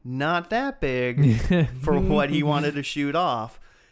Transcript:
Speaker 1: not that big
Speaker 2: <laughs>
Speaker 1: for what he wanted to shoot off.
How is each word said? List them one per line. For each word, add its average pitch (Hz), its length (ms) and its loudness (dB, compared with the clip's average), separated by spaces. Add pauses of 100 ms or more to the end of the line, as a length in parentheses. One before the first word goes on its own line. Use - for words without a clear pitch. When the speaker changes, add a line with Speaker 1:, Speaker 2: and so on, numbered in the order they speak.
Speaker 1:
not 151 460 -2
that 262 280 -2
big 127 920 2
Speaker 2:
<laughs> - 120 -12
Speaker 1:
for 147 180 2
what 147 300 2
he 147 120 0
wanted 147 340 0
to 143 80 -4
shoot 143 320 -4
off. 123 440 -2 (320)